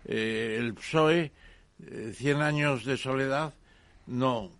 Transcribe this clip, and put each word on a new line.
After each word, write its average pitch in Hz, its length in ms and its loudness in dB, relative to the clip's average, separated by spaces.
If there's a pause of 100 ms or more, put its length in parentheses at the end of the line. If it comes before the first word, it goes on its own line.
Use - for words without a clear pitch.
Eh, 110 520 -2
el 117 160 -2
psoe, 156 560 2 (560)
eh, 110 300 -10
"cien 143 240 2
años 147 460 2
de 135 100 0
soledad", 135 560 0 (540)
no, 123 540 0